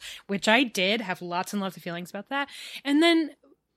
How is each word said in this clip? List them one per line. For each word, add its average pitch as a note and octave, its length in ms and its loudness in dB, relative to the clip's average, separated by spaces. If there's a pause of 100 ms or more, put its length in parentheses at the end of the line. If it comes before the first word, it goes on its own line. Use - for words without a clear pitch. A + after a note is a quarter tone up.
(260)
which G3+ 220 -4
I A#3 160 6
did G#3 360 0
have F#3 220 -6
lots F3 300 -4
and G3+ 100 -4
lots F#3+ 140 -6
of E3 60 -20
feelings F3 280 -8
about G3+ 180 -12
that. C#4 200 -4 (360)
And C#4+ 180 4
then E4 280 4 (460)